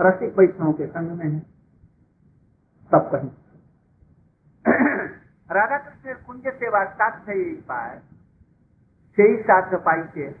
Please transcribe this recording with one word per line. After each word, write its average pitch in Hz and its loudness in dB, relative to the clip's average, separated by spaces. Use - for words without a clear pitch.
रसिक 185 2
वैष्णव 165 4
के 143 -6
संग 170 -8
में 170 -8
है, 151 -6
तब - 2
कहीं। 131 -4
<clears throat> - 2
राधा 220 0
कृष्ण 262 -14
कुंज 247 -14
सेवा 226 -2
साथ 220 -4
है 202 -4
यही 170 -4
पाए, 123 -10
से 202 8
ही 226 6
साथ 185 2
पाई 165 0
से 143 -8